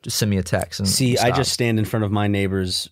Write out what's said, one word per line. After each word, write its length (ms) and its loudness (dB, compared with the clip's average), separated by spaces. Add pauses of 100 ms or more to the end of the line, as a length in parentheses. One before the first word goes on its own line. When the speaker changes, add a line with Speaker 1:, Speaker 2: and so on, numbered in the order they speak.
Speaker 1:
just 160 -8
send 140 0
me 60 2
a 60 0
text." 360 -4
And 80 -2
Speaker 2:
See, 300 2
I 100 2
Speaker 1:
stop. 80 2
Speaker 2:
just 160 0
stand 260 0
in 60 2
front 220 0
of 80 -2
my 140 2
neighbors, 640 0